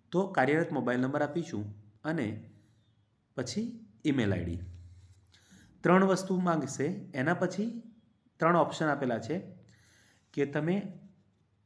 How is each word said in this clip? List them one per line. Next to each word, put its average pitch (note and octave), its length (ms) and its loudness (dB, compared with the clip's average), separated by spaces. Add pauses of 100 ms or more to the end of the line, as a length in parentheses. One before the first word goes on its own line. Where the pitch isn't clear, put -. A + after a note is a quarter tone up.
(120)
તો F#3+ 140 2
કાર્યરત D#3 460 2
મોબાઈલ B2 280 0
નંબર C#3 220 0
આપીશું C#3 520 -4 (300)
અને A#2 460 -4 (840)
પછી G3+ 440 -6 (260)
ઈમેલ B2+ 260 2
આઈ F2 120 -2
ડી. E2+ 140 -6 (1200)
ત્રણ F#3 240 8
વસ્તુ F#3 340 2
માંગશે. D#3 460 0 (300)
એના C#3+ 200 2
પછી F#3+ 480 -4 (540)
ત્રણ E3+ 200 4
ઓપ્શન D#3+ 300 2
આપેલા C3+ 320 0
છે D3+ 220 -6 (920)
કે C#3+ 140 0
તમે E3 540 -2 (640)